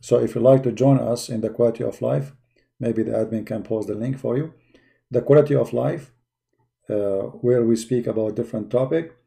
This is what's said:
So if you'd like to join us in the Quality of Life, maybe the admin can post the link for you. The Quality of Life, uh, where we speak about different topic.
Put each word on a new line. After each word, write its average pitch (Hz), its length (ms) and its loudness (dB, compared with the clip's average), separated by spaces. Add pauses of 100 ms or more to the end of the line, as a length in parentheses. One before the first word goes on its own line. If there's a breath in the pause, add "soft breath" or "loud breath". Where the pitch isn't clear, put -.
So 123 180 2
if 117 160 -2
you'd 117 80 -2
like 135 200 6
to 123 80 0
join 131 280 4
us 120 300 -4
in 113 120 -4
the 110 80 -2
Quality 117 340 0
of 117 180 -6
Life, 139 320 -2 (460)
maybe 113 240 -2
the 113 80 -2
admin 110 340 -2
can 110 180 -6
post 107 240 -4
the 104 80 -6
link 127 220 -4
for 117 200 -4
you. 160 160 -6 (580 soft breath)
The 120 100 0
Quality 143 340 6
of 120 180 0
Life, 123 380 -4 (800)
uh, 101 400 -4 (160)
where 120 180 2
we 113 120 4
speak 117 320 -4
about 110 280 -2
different 110 360 -8
topic. 143 440 -2 (120)